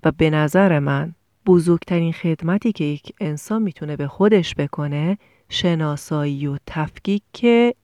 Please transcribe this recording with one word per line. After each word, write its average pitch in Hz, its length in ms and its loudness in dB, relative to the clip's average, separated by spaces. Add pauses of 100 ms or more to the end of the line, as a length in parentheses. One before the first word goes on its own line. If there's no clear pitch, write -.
و 156 80 2
به 160 180 2
نظر 156 480 2
من 143 360 -2 (320)
بزرگترین 170 680 2
خدمتی 170 600 -2
که 165 120 -4
یک 147 360 -6
انسان 185 420 -4
می‌تونه 156 340 -6
به 143 120 -6
خودش 196 460 2
بکنه 147 640 -4 (300)
شناسایی 147 960 -2
و 143 200 -4
تفکیک - 800 -4 (380)